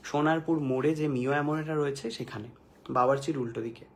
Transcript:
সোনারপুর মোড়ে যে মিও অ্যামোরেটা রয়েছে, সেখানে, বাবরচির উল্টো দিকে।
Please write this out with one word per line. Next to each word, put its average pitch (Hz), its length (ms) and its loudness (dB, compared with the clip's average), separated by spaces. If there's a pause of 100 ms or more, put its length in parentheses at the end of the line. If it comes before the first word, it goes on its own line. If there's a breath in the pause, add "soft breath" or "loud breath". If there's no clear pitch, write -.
সোনারপুর 160 540 2
মোড়ে 139 360 2
যে 151 140 0
মিও 131 220 0
অ্যামোরেটা 151 440 0
রয়েছে, 147 360 -2
সেখানে, 113 380 -10 (420)
বাবরচির 135 480 2
উল্টো 117 240 -4
দিকে। 117 220 -10 (120)